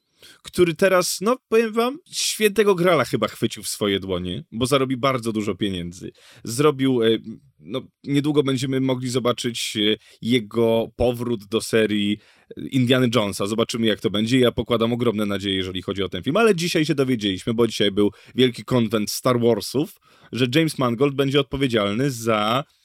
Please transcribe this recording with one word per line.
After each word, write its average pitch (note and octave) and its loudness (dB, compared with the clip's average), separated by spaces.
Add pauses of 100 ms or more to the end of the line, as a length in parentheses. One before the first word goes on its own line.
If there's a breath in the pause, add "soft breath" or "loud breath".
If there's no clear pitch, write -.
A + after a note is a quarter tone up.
(420 soft breath)
który F3 0
teraz, F#3 2
no A3+ 0 (120)
powiem A3+ 2
wam, A#3+ -2 (140)
świętego G#3 2
grala E3+ 2
chyba A2 -2
chwycił - -6
w - -8
swoje G2+ 0
dłonie, F2+ -6
bo A#2+ -2
zarobi C3 0
bardzo A#2+ -2
dużo G#2 -4
pieniędzy. F#2 -6 (340 soft breath)
Zrobił, C3 2
e, A2+ 4 (520)
no G2+ -10 (220)
niedługo C#3+ 0
będziemy C3+ -2
mogli C3 -2
zobaczyć, A#2+ -2
e, G#2+ 2 (260 soft breath)
jego A2+ 0
powrót A#2+ -2
do G#2 -2
serii G#2 0 (380 soft breath)
Indiana B2+ 2
Jonesa. G#2 -2
Zobaczymy, A2+ 0
jak G#2 0
to G#2+ -2
będzie. A2+ 2
Ja A#2+ 6
pokładam A2+ 0
ogromne A#2 0
nadzieje, G2 -2
jeżeli F#2 -4
chodzi G2 -6
o F#2 -2
ten F#2 -8
film, C#3+ -2
ale A3+ 4
dzisiaj E3+ 0
się D#3 -2
dowiedzieliśmy, A#2 0
bo A#2 4
dzisiaj G#2 0
był G2+ 2 (240 loud breath)
wielki A#2+ 2
konwent A2 0
Star B2 0
Warsów, A#2 0 (380 soft breath)
że A2+ 0
James D#3+ 2
Mangold C3 0
będzie C#3 2
odpowiedzialny B2+ 0
za A2+ 0 (200 soft breath)